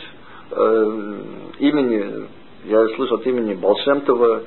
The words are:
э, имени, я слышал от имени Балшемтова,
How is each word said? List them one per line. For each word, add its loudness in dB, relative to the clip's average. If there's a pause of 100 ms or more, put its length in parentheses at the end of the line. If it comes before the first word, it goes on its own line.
(520)
э, 0 (460)
имени, 0 (380)
я 4
слышал 0
от -4
имени 0
Балшемтова, 2